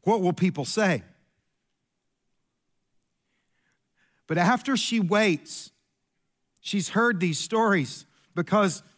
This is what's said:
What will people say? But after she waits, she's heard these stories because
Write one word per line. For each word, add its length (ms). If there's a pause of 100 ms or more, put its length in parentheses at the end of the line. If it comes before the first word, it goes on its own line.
What 200
will 100
people 320
say? 400 (3250)
But 120
after 380
she 220
waits, 720 (920)
she's 300
heard 300
these 180
stories 680 (280)
because 480 (160)